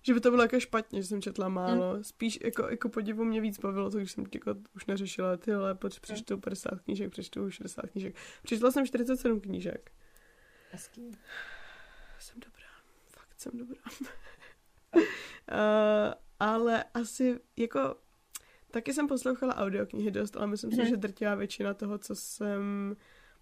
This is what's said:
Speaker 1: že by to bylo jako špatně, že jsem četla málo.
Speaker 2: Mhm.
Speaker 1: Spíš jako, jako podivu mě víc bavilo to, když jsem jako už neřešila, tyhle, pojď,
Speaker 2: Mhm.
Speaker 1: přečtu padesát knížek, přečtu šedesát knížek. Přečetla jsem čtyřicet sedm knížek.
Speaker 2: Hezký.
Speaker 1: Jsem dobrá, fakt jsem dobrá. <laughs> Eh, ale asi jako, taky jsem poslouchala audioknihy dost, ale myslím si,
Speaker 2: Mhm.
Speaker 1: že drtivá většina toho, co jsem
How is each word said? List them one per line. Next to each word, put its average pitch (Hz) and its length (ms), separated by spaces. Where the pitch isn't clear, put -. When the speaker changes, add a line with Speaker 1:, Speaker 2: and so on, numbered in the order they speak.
Speaker 1:
že 254 120
by 233 60
to 247 100
bylo 240 120
jako 240 180
špatně, 220 420
že 185 60
jsem 202 140
četla 196 260
málo. 185 460
Speaker 2:
Mhm. 208 100
Speaker 1:
Spíš - 400
jako, 226 240
jako 233 200
podivu 214 360
mě 220 160
víc 214 200
bavilo 196 300
to, 202 60
když 196 160
jsem 202 120
jako 208 200
už 185 100
neřešila, 190 500
tyhle, 196 380
pojď, 190 200
Speaker 2:
Mhm. - 80
Speaker 1:
přečtu 214 360
padesát 196 420
knížek, 202 300
přečtu 196 400
šedesát - 400
knížek. 196 260
Přečetla 233 280
jsem 269 160
čtyřicet 247 300
sedm 233 240
knížek. 185 500
Speaker 2:
Hezký. 233 400
Speaker 1:
Jsem - 220
dobrá, - 260
fakt - 300
jsem 262 160
dobrá. 247 240
<laughs> - 100
Eh, 214 640
ale 226 440
asi 240 460
jako, 269 380
taky 240 240
jsem 294 140
poslouchala 254 480
audioknihy 202 540
dost, 202 260
ale 208 100
myslím 208 240
si, 226 60
Speaker 2:
Mhm. 240 120
Speaker 1:
že 240 80
drtivá 208 380
většina 202 400
toho, 208 240
co 202 180
jsem 202 800